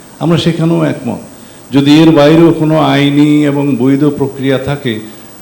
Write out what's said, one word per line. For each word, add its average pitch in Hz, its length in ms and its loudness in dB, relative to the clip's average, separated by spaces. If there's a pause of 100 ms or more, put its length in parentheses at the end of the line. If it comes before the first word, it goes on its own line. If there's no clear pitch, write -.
(180)
আমরা 160 200 -2
সেখানেও 165 440 -2
একমত। - 560 -8 (340)
যদি 143 260 4
এর 160 120 6
বাইরেও 160 420 4
কোনো 156 260 -2
আইনি 143 680 0
এবং 143 300 -2
বৈধ 135 280 0
প্রক্রিয়া 135 540 -2
থাকে, 127 420 -6 (420)